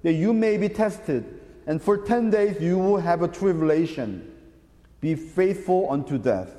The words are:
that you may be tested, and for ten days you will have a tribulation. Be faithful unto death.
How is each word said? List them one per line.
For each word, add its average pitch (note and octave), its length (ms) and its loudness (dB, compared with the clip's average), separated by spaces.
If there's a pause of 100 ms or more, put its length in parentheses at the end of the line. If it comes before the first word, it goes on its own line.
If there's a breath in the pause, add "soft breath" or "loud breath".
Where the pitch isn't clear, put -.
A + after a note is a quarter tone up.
that E3+ 100 2
you E3+ 200 2
may A3 240 2
be G3 120 0
tested, F#3+ 720 -4 (260 loud breath)
and D#3 160 -2
for G3+ 160 2
ten A3 320 0
days G#3 300 2
you E3+ 180 2
will G3 200 4
have E3+ 240 0
a F3 60 0
tribulation. D#3 1040 0 (680)
Be D#3+ 140 0
faithful F#3 760 0
unto C#3 260 -2
death. G2+ 420 0